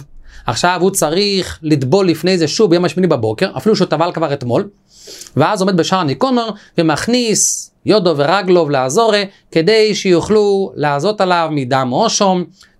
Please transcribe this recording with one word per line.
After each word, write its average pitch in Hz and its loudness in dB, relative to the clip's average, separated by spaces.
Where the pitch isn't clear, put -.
עכשיו 175 0
הוא 190 2
צריך 190 -2
לטבול 156 2
לפני 170 0
זה 160 0
שוב 208 2
ביום 175 2
השמיני 185 0
בבוקר, 127 -2
אפילו 208 0
שהוא 180 0
טבל 165 0
כבר 160 -4
אתמול, 139 -2
ואז 175 2
עומד 190 0
בשער 160 0
ניקונור 233 -2
ומכניס 202 -2
יודו 180 2
ורגלו 175 2
לעזורה, 165 0
כדי 214 2
שיוכלו 196 0
לעזות 147 -2
עליו 175 0
מדם 135 -2
או 214 0
שום, 185 0